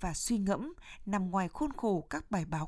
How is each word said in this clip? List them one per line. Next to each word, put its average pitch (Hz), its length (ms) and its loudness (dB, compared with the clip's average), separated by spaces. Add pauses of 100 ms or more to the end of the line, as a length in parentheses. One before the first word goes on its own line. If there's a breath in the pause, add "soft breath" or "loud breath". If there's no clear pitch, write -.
và 170 140 -2
suy - 240 0
ngẫm 202 340 0 (340 loud breath)
nằm 196 240 0
ngoài 185 180 2
khuôn 294 240 0
khổ 196 380 2
các 302 200 -4
bài 180 140 2
báo 160 240 0